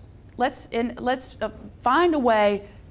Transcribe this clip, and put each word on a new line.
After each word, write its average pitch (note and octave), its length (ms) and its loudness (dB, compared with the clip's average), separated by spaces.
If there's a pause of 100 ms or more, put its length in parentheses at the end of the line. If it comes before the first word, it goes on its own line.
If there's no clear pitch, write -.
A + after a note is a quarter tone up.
(360)
Let's, - 360 -4
in, A#3 260 -2
let's, C4 420 -4
uh, G#3+ 100 -4 (320)
find D#4+ 340 4
a - 20 2
way G#3 480 2 (240)